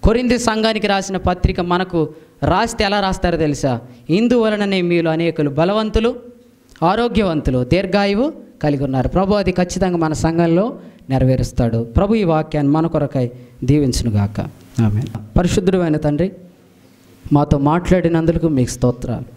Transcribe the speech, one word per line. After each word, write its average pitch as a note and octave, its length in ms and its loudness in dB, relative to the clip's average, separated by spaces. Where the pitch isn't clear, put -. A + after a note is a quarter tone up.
కొరింథీ A#3+ 360 2
సంఘానికి A3 480 0
రాసిన G3 300 -2
పత్రిక F3+ 440 -2
మనకు F3 540 -2
రాస్తే G#3 420 0
ఎలా G3+ 160 0
రాస్తారో F3+ 360 -2
తెలుసా? C#3+ 440 -2
"ఇందువలననే G#3+ 720 2
మీలో E3+ 300 0
అనేకులు D#3+ 400 0
బలవంతులు, G#3+ 640 0
ఆరోగ్యవంతులు, F3 840 0
దీర్ఘాయువు G3+ 680 0
కలిగి C#3+ 220 0
ఉన్నారు." C3 240 -2
ప్రభు F#3+ 260 2
అది F#3+ 180 0
ఖచ్చితంగా F3+ 440 0
మన D#3+ 160 0
సంఘంలో E3+ 680 0
నెరవేరుస్తాడు. B2 760 0
ప్రభు F#3+ 300 0
ఈ A3 100 2
వాక్యాన్ని D#3 480 0
మన D#3+ 140 2
కొరకై C#3 440 -2
దీవించునుగాక. A#2 760 0
ఆమేన్. A2 580 0
పరిశుద్ధుడైన F3+ 580 0
తండ్రి, D3+ 360 -2
మాతో D3 260 4
మాట్లాడినందుకు E3 920 2
మీకు B2+ 220 0
స్తోత్రాలు. - 540 -2